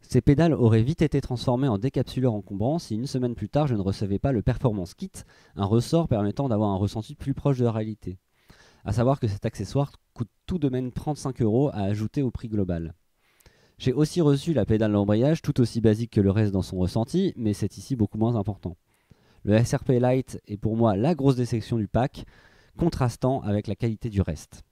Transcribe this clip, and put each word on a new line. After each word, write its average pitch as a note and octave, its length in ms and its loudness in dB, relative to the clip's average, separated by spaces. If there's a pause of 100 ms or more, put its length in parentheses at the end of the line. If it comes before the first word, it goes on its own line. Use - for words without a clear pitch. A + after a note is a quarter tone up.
Ces - 200 2
pédales D3+ 320 4
auraient A2+ 280 4
vite D3 220 0
été C#3 180 0
transformées B2+ 460 -2
en G#2+ 100 0
décapsuleur B2+ 560 -2
encombrant G#2 460 -4
si - 160 -8
une A#2+ 120 -6
semaine B2 280 -4
plus G#2 120 -8
tard D3 200 0
je B2 80 0
ne G2+ 60 -2
recevais G2 380 -2
pas C#3 120 0
le A2 100 0
Performance G#2+ 540 -2
Kit, F#3+ 160 -12 (440)
un G2+ 100 -2
ressort A#2+ 420 2
permettant G#2 420 -2
d'avoir G#2 220 2
un F#2+ 60 -2
ressenti G#2+ 380 -4
plus C3+ 200 -6
proche C#3 240 0
de B2 60 2
la A2+ 60 2
réalité. A2 460 -8 (680)
À G#2 80 -4
savoir B2 260 2
que B2 80 -2
cet G2+ 180 -4
accessoire B2+ 460 -4 (220)
coûte A#2+ 160 -10 (160)
tout F#3 140 -2
de C#3 100 2
même B2+ 240 -4
trente-cinq C#3 480 -6
euros A#2 320 4
à G#2 80 -4
ajouter G#2 400 -2
au B2 100 -2
prix - 160 -12
global. F2 480 -2 (840)
J'ai C3 140 0
aussi D3+ 300 0
reçu D3 320 4
la G#2+ 120 2
pédale G#2+ 280 2
d'embrayage, G#2+ 480 2
tout - 180 -2
aussi A2+ 220 2
basique A2 300 2
que A2 100 2
le G2 100 6
reste G#2 220 2
dans F#2 80 0
son F#2 160 -6
ressenti, A2+ 580 0
mais G#2+ 180 -2
c'est - 240 -4
ici A#2+ 200 -6
beaucoup G#2+ 200 0
moins A#2 200 0
important. F#2+ 400 -6 (680)
Le G2+ 100 2
S A2+ 220 4
R - 80 -4
P B2 160 2
Lite B2+ 480 0
est G#2 100 -8
pour A2 200 -2
moi A2+ 180 4
la C#3+ 200 2
grosse C3+ 200 4
déception A#2 420 -2
du G#2 120 -2
pack, - 340 -2 (540)
contrastant C3 640 -2
avec G#2 260 -2
la G#2 80 -4
qualité A2+ 340 -4
du G2 120 0
reste. - 500 -6